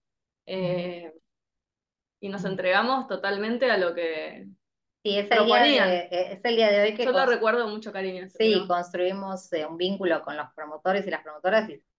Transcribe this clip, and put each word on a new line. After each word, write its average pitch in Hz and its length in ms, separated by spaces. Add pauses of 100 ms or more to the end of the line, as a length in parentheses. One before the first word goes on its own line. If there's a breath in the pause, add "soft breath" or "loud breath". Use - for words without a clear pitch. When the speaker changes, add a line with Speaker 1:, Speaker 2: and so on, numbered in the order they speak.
(460)
Speaker 1:
Eh, 175 680 (1040)
y 196 100
nos 196 140
Speaker 2:
Mm. - 20
Speaker 1:
entregamos 196 640
totalmente 208 640
a 202 60
lo 175 160
que 165 540 (560)
Speaker 3:
Sí, 202 140
es 202 140
el 226 140
día 233 160
Speaker 1:
proponían. 196 280
Speaker 3:
de, 180 80 (140)
eh, 180 220
es 190 100
el 233 120
día 220 140
de 202 120
hoy 214 140
que 240 100
Speaker 1:
Yo 254 60
lo 269 80
Speaker 3:
cons-, 262 60
Speaker 1:
recuerdo 226 440
mucho 214 220
cariño, 190 340
ese - 120
Speaker 3:
sí, 220 160
Speaker 1:
programa. 185 140
Speaker 3:
construimos, 185 880
eh, 156 120
un 165 120
vínculo 180 460
con 147 120
los 147 180
promotores 156 540
y 165 40
las 156 120
promotoras 185 460
y 139 120 (180)